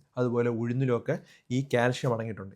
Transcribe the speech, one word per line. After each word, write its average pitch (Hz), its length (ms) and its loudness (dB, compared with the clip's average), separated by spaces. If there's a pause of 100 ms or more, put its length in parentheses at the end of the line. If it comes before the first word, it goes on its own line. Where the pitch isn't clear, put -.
(160)
അതുപോലെ 120 340 2
ഉഴുന്നിലുമൊക്കെ 120 640 0 (360)
ഈ 123 80 0 (160)
കാൽഷ്യം 123 400 2
അടങ്ങിയിട്ടുണ്ട്. 107 420 -8